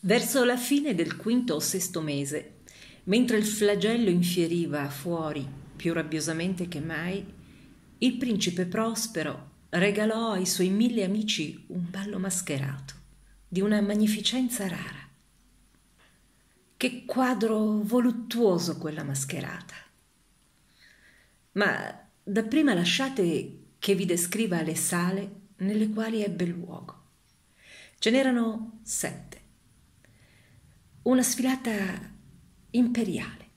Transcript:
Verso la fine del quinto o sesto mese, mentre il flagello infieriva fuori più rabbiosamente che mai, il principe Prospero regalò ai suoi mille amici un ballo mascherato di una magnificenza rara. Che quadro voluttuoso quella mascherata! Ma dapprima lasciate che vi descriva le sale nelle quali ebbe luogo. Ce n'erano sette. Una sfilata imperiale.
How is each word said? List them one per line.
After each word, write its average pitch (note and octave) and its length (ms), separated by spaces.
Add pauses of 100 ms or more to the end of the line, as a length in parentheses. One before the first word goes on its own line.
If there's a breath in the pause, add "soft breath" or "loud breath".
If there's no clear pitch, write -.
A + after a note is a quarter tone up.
Verso A#3+ 400
la B3 140
fine C#4+ 380
del E3 200
quinto A#3+ 380
o D3 60
sesto F3+ 420
mese, C#3+ 600 (420 loud breath)
mentre A3 340
il G#3 80
flagello G#3 640
infieriva E3+ 800
fuori D#3 580 (280)
più E3 180
rabbiosamente E3 760
che F3 120
mai, E3 440 (760 loud breath)
il B3+ 180
principe F#3 480
Prospero F3+ 840 (200)
regalò G#3+ 600
ai F#3 160
suoi F#3 220
mille A3 340
amici G3+ 640
un F3 200
ballo G3 300
mascherato C#3 760 (520 soft breath)
di F3+ 140
una G#3 180
magnificenza G#3+ 880
rara. - 400 (1700 soft breath)
Che - 280
quadro A3 800
voluttuoso A3 960
quella D#3 240
mascherata! - 720 (1800 soft breath)
Ma F3+ 560 (160)
dapprima A3+ 500
lasciate F3 840 (200)
che - 160
vi F#3+ 120
descriva F3 580
le D#3 120
sale F#3 680 (160)
nelle G#3+ 320
quali A3 340
ebbe F3 220
luogo. - 580 (960 loud breath)
Ce A3 100
n'erano A#3+ 720
sette. - 580 (1600 soft breath)
Una B3+ 200
sfilata B3+ 480 (1000)
imperiale. A#3 840